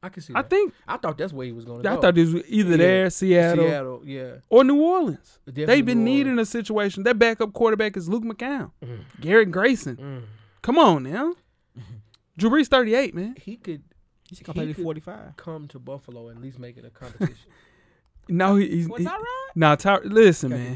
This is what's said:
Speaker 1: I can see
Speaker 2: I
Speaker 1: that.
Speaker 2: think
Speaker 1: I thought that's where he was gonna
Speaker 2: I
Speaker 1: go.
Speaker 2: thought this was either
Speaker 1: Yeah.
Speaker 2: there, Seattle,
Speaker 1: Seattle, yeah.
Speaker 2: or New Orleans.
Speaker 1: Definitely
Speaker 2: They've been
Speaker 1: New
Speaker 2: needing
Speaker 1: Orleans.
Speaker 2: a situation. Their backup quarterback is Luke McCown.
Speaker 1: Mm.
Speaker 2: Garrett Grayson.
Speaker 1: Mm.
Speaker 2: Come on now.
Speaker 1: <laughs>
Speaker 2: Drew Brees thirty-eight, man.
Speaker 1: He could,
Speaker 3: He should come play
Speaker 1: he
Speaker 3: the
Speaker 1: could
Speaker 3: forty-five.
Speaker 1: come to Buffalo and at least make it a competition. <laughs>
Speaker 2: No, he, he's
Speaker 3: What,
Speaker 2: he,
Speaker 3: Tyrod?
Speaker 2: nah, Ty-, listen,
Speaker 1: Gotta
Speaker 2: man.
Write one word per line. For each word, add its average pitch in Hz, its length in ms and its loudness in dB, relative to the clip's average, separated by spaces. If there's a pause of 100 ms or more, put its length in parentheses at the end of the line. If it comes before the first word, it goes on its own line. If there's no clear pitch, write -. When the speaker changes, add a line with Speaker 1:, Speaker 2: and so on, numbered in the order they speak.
Speaker 1:
I 185 100 -16
can 175 120 -18
see - 100 -18
Speaker 2:
I 240 100 -2
Speaker 1:
that. - 80 -8
Speaker 2:
think 392 220 2 (140)
Speaker 1:
I 226 100 -6
thought 160 220 -6
that's 190 140 -6
where 131 120 -10
he 127 80 -10
was 113 120 -14
gonna 120 160 -14
Speaker 2:
I 196 160 -2
Speaker 1:
go. 160 40 -2
Speaker 2:
thought 180 140 4
this 165 180 4
was 170 140 -4
either 214 260 0
Speaker 1:
Yeah. 160 40 4
Speaker 2:
there, 185 340 4
Seattle, 170 560 2
Speaker 1:
Seattle, 131 380 -4
yeah. 131 300 -12 (140)
Speaker 2:
or 240 140 8
New 285 180 4
Orleans. 320 640 -2
Speaker 1:
Definitely 139 220 -8
Speaker 2:
They've 254 200 4
been 240 180 0
Speaker 1:
New 240 60 0
Speaker 2:
needing 269 240 0
Speaker 1:
Orleans. 226 140 -2
Speaker 2:
a - 40 -14
situation. 208 500 -4
Their 240 120 2
backup 226 380 0
quarterback 214 440 0
is 170 120 -8
Luke 220 140 -2
McCown. 240 480 -8 (140)
Speaker 1:
Mm. 120 140 -14 (220)
Speaker 2:
Garrett 196 300 4
Grayson. 185 460 -2
Speaker 1:
Mm. 131 260 -14 (400)
Speaker 2:
Come 262 160 0
on 180 240 6
now. 240 320 -6 (400)
Speaker 1:
<laughs> 117 80 -18 (540)
Speaker 2:
Drew 202 140 0
Brees 285 180 2
thirty-eight, 254 460 2
man. 202 260 -8
Speaker 1:
He 220 160 -16
could, 156 260 -14 (460)
Speaker 3:
He 180 80 -20
should - 100 -20
come 160 80 -14
play 156 120 -6
Speaker 1:
he - 60 -8
Speaker 3:
the - 40 -10
Speaker 1:
could 180 80 -8
Speaker 3:
forty-five. 156 520 -12
Speaker 1:
come 156 320 -16
to 135 120 -20
Buffalo 123 480 -18
and 117 100 -20
at 120 60 -20
least 127 160 -18
make 120 160 -20
it 120 80 -20
a 117 60 -20
competition. - 500 -8
<laughs> - 60 -20 (840)
Speaker 2:
No, 190 260 2
he, 202 120 2
he's 170 220 -4
Speaker 3:
What, - 100 -10
Speaker 2:
he, 180 60 -6
Speaker 3:
Tyrod? 392 160 -10 (320)
Speaker 2:
nah, 156 200 4
Ty-, 196 300 0
listen, 196 460 4
Speaker 1:
Gotta 120 120 -6
Speaker 2:
man. 123 140 -10